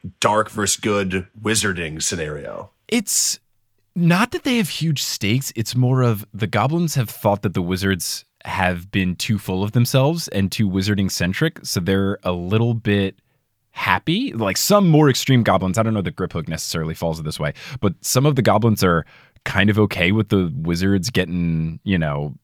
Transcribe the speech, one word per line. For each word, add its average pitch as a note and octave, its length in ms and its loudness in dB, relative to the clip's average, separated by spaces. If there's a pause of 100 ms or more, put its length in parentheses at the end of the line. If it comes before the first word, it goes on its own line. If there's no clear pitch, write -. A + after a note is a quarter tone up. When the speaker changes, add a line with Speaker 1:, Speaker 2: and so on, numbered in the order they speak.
(200)
Speaker 1:
dark G#2+ 300 2
versus G#2 280 -2
good G2 480 -2 (140)
wizarding F#2+ 640 -2
scenario? D2+ 680 -8 (160)
Speaker 2:
It's - 540 -2 (560)
not F3 340 4
that F4 140 -6
they B3+ 140 2
have G3+ 100 0
huge D3+ 340 -2
stakes. - 540 -2
It's A2 180 -4
more B2+ 280 2
of A2+ 300 0
the G#2 140 -4
goblins D3 480 0
have A#2+ 160 -2
thought G2+ 320 0
that F2 120 -2
the F#2+ 60 0
wizards F#2 640 -2 (200)
have F2+ 460 -2
been F#2 260 0
too - 220 -2
full F#2+ 240 -2
of G#2 100 -2
themselves C3+ 560 2
and G2 220 0
too G#2+ 180 0
wizarding G2 420 0
centric. F#2 520 -2
So - 160 -4
they're G2 460 0
a F2+ 80 -2
little G2+ 420 0
bit G2+ 420 0 (560)
happy. E3 600 0
Like, G2+ 240 -2
some G3+ 320 4
more D3+ 220 8
extreme B2 320 4
goblins, F#2 360 2
I A2+ 40 2
don't A2 120 0
know G2+ 80 -2
that F2+ 140 -4
Griphook E2+ 320 -6
necessarily D#2+ 460 -4
falls D#2+ 280 -4
this D2+ 160 -6
way, D2 140 -2 (280)
but G2 200 0
some - 260 0
of D3+ 100 2
the C3 60 0
goblins G#2+ 400 4
are E2+ 220 4 (400)
kind G2 260 2
of G#2 80 2
okay G2 340 2
with A2 180 2
the F#2 260 2
wizards F2 540 0
getting, E2 720 -2
you G2 140 0
know D2 460 -4